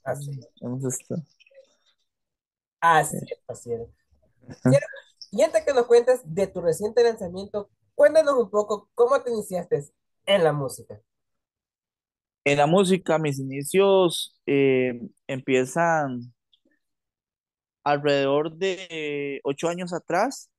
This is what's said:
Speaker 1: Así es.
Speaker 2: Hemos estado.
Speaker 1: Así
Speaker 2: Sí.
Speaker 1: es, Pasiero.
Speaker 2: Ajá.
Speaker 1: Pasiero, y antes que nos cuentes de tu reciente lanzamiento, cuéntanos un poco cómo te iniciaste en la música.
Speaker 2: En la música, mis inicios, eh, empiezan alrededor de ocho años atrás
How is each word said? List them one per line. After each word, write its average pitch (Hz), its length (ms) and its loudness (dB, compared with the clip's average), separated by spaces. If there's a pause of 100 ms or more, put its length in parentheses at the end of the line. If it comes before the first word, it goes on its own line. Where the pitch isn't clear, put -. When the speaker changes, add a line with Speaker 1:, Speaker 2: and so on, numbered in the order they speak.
Speaker 1:
Así 139 280 -8
es. 131 160 -14 (140)
Speaker 2:
Hemos 127 240 -8
estado. - 380 -8 (1600)
Speaker 1:
Así 160 400 2
Speaker 2:
Sí. - 120 -10
Speaker 1:
es, - 140 -12
Pasiero. 117 440 -10 (540)
Speaker 2:
Ajá. - 200 -20
Speaker 1:
Pasiero, 277 220 4 (460)
y 208 100 -2
antes 320 240 0
que 285 80 -2
nos 240 140 2
cuentes 240 360 4
de 170 240 -2
tu 185 140 -10
reciente 196 420 0
lanzamiento, 202 680 -4 (260)
cuéntanos 294 400 4
un 233 140 0
poco 208 460 -2
cómo 254 260 2
te 254 100 -8
iniciaste 175 600 -6 (340)
en 196 180 4
la 151 100 2
música. 127 480 -10 (1400)
Speaker 2:
En 143 140 2
la 143 60 4
música, 175 520 2
mis 147 220 -2
inicios, 170 1040 0
eh, 131 560 2 (260)
empiezan 135 1040 -2 (1500)
alrededor 147 720 0
de 160 880 -6
ocho 143 240 -4
años 175 240 -6
atrás 180 680 -4